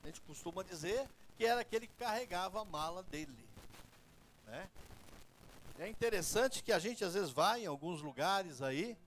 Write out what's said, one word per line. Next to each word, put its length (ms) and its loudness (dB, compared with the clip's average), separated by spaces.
A 20 -14
gente 160 -10
costuma 400 -6
dizer 480 -2
que 80 2
era 180 6
aquele 260 0
que 80 -20
carregava 640 0
a 40 -6
mala 360 -2
dele, 340 -6
né? 240 -8
É 80 -4
interessante 760 4
que 100 2
a 60 8
gente 260 0
às 120 2
vezes 160 2
vai 320 4
em 20 -6
alguns 360 -2
lugares 600 0
aí 340 0